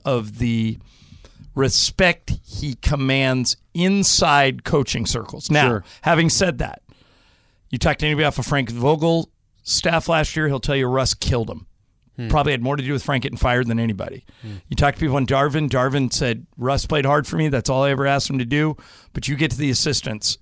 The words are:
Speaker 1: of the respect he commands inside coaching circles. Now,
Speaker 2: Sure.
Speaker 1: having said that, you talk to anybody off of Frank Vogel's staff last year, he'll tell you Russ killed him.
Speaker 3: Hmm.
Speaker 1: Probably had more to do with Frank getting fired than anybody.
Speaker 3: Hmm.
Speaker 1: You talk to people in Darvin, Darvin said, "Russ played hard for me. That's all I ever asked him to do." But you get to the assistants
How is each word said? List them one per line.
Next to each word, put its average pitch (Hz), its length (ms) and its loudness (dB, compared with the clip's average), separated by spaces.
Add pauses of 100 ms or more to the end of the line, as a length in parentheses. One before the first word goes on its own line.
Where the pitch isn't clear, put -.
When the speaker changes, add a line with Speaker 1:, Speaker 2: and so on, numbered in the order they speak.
Speaker 1:
of 113 340 -2
the 113 400 0 (760)
respect - 800 0 (120)
he 143 320 -8
commands 135 800 0 (180)
inside 170 920 2
coaching 127 420 0
circles. - 440 -6
Now, 147 180 6
Speaker 2:
Sure. 110 160 0 (180)
Speaker 1:
having 165 280 4
said 175 280 0
that, - 240 -8 (880)
you - 80 -4
talk 151 200 2
to 151 80 -2
anybody 151 200 2
off 143 120 -2
of 123 80 -2
Frank 139 240 0
Vogel's 151 560 2 (360)
staff - 460 0
last 156 280 0
year, 156 120 2
he'll 139 120 0
tell 143 160 0
you 131 100 0
Russ 127 280 0
killed 117 360 -2
him. - 160 -14 (500)
Speaker 3:
Hmm. 120 120 -6
Speaker 1:
Probably 147 240 2
had 127 100 -2
more 139 140 0
to 139 60 -2
do 131 100 -2
with 135 100 -2
Frank 135 220 -2
getting 135 140 -8
fired 127 280 2
than 117 140 0
anybody. 92 440 -4 (180)
Speaker 3:
Hmm. 107 120 -14 (140)
Speaker 1:
You - 80 -8
talk 143 180 4
to - 60 -8
people 135 180 0
in 131 80 0
Darvin, 143 420 0
Darvin 131 440 0
said, 120 340 -2 (100)
"Russ 131 300 -2
played 147 180 0
hard 143 220 2
for - 100 -6
me. 156 120 0
That's 131 220 0
all 131 140 2
I 139 60 2
ever 139 160 0
asked 139 240 0
him 139 80 -2
to 123 60 -2
do." 147 320 0 (360)
But - 160 -6
you 143 80 -2
get 156 160 2
to 117 60 -6
the 147 120 0
assistants 120 720 -4